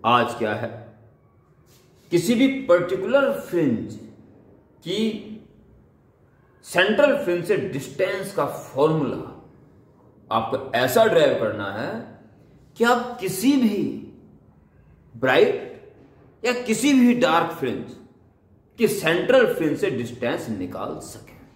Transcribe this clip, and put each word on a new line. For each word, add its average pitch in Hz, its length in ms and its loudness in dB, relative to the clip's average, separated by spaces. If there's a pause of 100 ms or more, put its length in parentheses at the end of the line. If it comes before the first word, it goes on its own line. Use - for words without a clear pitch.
आज 117 300 4
क्या 107 180 -2
है, 110 140 -8 (1400)
किसी 170 240 2
भी 269 120 4 (200)
पर्टिकुलर 196 720 2
फ्रिंज 143 540 -2 (920)
की 214 500 -4 (1300)
सेंट्रल 220 520 2
फ्रिंज 175 300 -2
से - 100 2
डिस्टेंस - 760 -6
का 143 100 0
फॉर्मूला 143 720 0 (1120)
आपको 113 260 -2 (200)
ऐसा 220 280 4
डिराइव 160 340 4
करना 101 340 -4
है 135 180 -6 (840)
कि 226 60 2
आप 233 360 0
किसी 196 380 0
भी 208 200 2 (1400)
ब्राइट - 1300 -2
या 247 100 0 (100)
किसी 226 300 2
भी 240 220 6
डार्क 160 440 2
फ्रिंज 104 360 -6 (840)
की 220 80 4
सेंट्रल 180 680 2
फ्रिंज 156 260 0
से 196 120 0
डिस्टेंस 120 580 -6
निकाल 92 540 -8
सकें। - 320 -20 (200)